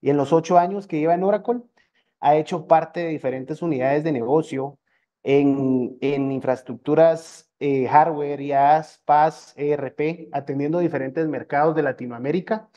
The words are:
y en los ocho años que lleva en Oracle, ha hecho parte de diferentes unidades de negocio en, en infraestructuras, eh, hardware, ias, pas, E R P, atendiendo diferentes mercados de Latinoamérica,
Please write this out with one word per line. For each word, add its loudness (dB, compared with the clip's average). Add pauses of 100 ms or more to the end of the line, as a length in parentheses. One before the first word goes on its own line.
y 0
en 2
los 0
ocho 4
años 0
que -6
lleva 2
en -2
Oracle, -2 (580)
ha 4
hecho -4
parte 2
de -4
diferentes -6
unidades 0
de -2
negocio -2 (440)
en, 2
en -2
infraestructuras, 0
eh, 0
hardware, 2
ias, 2
pas, 2
E -2
R -2
P, -6
atendiendo -4
diferentes -2
mercados 0
de 0
Latinoamérica, -6